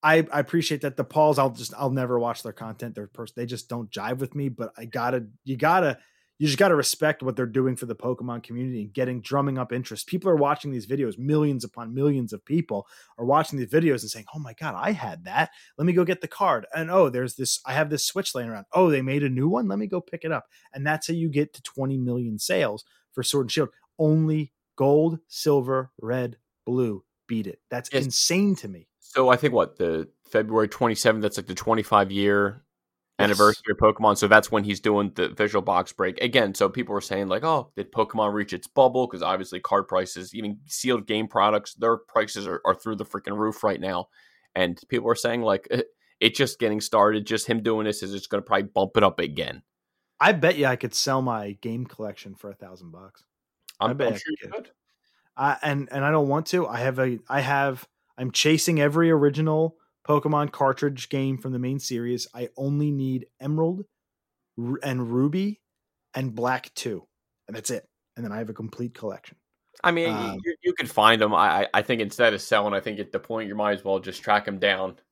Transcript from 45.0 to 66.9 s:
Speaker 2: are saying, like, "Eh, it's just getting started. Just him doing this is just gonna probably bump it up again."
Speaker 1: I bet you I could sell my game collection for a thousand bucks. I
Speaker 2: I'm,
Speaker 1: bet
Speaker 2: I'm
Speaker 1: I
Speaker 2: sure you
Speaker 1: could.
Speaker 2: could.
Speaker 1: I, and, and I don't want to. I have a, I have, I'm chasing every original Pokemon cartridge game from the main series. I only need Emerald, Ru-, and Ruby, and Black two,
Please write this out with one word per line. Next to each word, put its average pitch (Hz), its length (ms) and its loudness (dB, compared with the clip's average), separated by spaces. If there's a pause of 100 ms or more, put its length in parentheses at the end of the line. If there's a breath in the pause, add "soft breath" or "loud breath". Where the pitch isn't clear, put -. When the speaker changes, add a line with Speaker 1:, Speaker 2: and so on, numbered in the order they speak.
Speaker 2:
are 117 40 4
saying, 120 280 -2
like, 101 280 0
"Eh, 123 120 0 (380)
it's 113 180 2
just 131 200 0
getting 107 220 0
started. 107 460 2
Just 110 200 -2
him 113 160 0
doing 110 220 0
this 107 180 -2
is 98 100 -8
just 98 180 -10
gonna 101 120 -2
probably 101 220 0
bump 98 320 -2
it 107 80 6
up 92 160 2
again." 76 420 -6 (560)
Speaker 1:
I 175 140 4
bet 165 240 2
you 143 100 0
I 127 100 0
could 120 180 -8
sell 135 260 0
my 110 400 -4
game 117 240 -6
collection 104 500 -14
for 104 160 -18
a 98 40 -18
thousand 90 380 -20
bucks. 92 300 -20 (560)
I 101 80 -2
Speaker 2:
I'm, 123 100 -2
Speaker 1:
bet 131 120 0
Speaker 2:
I'm 110 60 -2
Speaker 1:
I - 20 -8
Speaker 2:
sure - 140 -12
you - 60 -8 (140)
Speaker 1:
could. - 20 -14
Speaker 2:
could. - 180 -12 (640)
Speaker 1:
I, 135 260 0
and, 143 280 -4
and 139 140 -4
I 147 80 2
don't 147 160 2
want 151 180 -2
to. 139 220 0
I 113 100 -6
have 127 220 -2
a, 123 180 0 (100)
I 135 120 0
have, 139 480 -2 (280)
I'm 127 140 -6
chasing 160 500 2
every 156 300 4
original 156 640 2 (300)
Pokemon 147 460 2
cartridge 135 560 0
game 135 300 -2
from 131 140 -8
the 123 60 -4
main 127 220 -4
series. 120 540 -4
I 120 220 -8
only 143 360 -2
need 131 340 -4 (140)
Emerald, 160 440 -2 (720)
Ru-, 120 260 -4
and 127 300 -4
Ruby, 165 480 0 (540)
and 131 200 -4
Black 123 400 -4
two, 104 340 -8 (400)